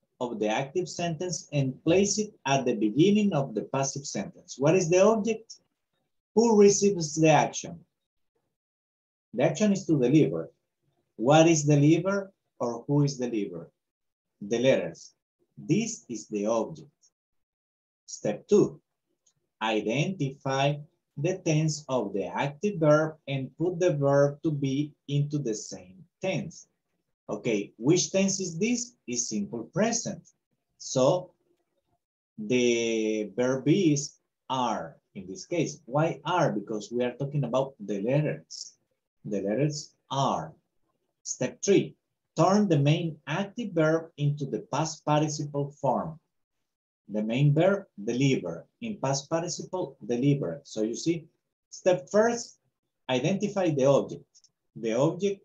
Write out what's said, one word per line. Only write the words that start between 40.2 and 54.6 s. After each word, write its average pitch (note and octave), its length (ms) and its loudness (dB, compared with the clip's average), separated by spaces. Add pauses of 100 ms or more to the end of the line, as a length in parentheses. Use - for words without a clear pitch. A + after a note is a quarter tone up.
Step - 400 -8
three, F#3 320 2 (400)
turn F#3+ 320 4
the D#3+ 120 4
main D#3 380 2 (100)
active G3 460 -6
verb D#3+ 440 0
into C#3+ 280 -2
the - 280 -6
past D#3 320 -4
participle D3 720 -2
form. B2 400 -2 (920)
The G#2 100 -4
main C3 320 2
verb, F#3 320 2 (160)
deliver. A#2 640 -2 (140)
In A2 180 -10
past C#3 320 -4
participle, E3+ 760 -6
deliver. A#2+ 580 -2
So - 200 -8
you A#2 120 -4
see, E3 320 -4 (420)
step - 400 0
first, A#3 480 0 (520)
identify F#3 600 0
the C3 140 2
object. C3+ 380 2 (540)